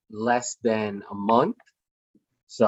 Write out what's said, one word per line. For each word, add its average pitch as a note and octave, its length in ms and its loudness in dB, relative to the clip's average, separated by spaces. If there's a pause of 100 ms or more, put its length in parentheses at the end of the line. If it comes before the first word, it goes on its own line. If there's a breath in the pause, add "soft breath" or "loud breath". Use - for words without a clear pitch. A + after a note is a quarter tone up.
less A#2 540 -2
than G#2+ 460 -2
a G#2 60 -14
month. A#2 420 2 (880)
So - 200 2